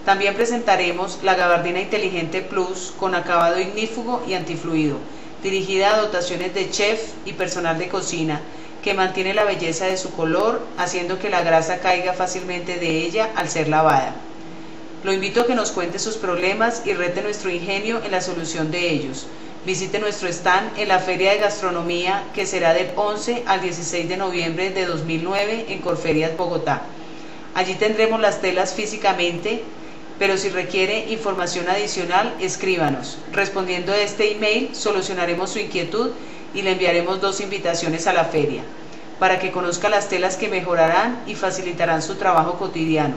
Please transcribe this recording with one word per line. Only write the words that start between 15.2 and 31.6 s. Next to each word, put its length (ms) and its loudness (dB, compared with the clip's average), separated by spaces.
a 60 4
que 80 4
nos 160 0
cuente 260 -2
sus 200 -4
problemas 680 0
y 80 0
rete 280 0
nuestro 280 -4
ingenio 540 -2
en 80 -4
la 100 2
solución 500 -4
de 200 0
ellos. 340 -4
Visite 320 -2
nuestro 300 -2
stand 480 0
en 100 -2
la 120 6
Feria 320 2
de 80 4
Gastronomía, 840 0
que 120 -2
será 280 4
del 220 2
once 520 0
al 140 4
dieciséis 460 -4
de 100 -2
noviembre 520 -2
de 160 0
dos 180 -2
mil 200 -2
nueve 460 -2
en 100 -6
Corferias, 580 0
Bogotá. 460 -2
Allí 180 0
tendremos 460 2
las 220 4
telas 340 2
físicamente, 880 0
pero 180 4
si 120 0
requiere 600 0
información 580 -2